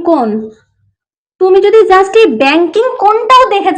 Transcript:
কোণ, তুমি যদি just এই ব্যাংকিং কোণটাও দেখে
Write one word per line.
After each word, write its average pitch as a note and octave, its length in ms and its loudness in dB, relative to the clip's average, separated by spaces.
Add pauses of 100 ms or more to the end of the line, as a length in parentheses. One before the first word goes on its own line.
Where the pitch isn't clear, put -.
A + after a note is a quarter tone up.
কোণ, A#3 200 -2 (1120)
তুমি F#4 260 2
যদি A4 120 2 (120)
just F#4+ 300 0
এই A4+ 60 4 (160)
ব্যাংকিং E4+ 440 0 (160)
কোণটাও A#4+ 420 2 (100)
দেখে F#4 240 -2